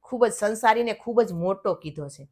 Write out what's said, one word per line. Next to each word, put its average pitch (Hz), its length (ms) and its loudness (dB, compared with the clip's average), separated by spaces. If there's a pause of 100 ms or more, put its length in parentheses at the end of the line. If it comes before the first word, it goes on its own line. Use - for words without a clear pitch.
ખૂબ 240 240 2
જ 208 60 -2
સંસારીને 220 600 0
ખૂબ 226 300 0
જ 196 100 -2
મોટો 185 420 -2
કીધો 151 340 -12
છે 139 240 -20